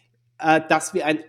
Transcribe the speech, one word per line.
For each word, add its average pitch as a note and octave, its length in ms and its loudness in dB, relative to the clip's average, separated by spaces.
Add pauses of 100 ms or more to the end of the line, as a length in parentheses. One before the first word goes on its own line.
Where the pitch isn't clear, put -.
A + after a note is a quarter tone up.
(400)
äh, D#3+ 280 2
dass D#3+ 260 0
wir E3 120 -4
ein D3+ 240 0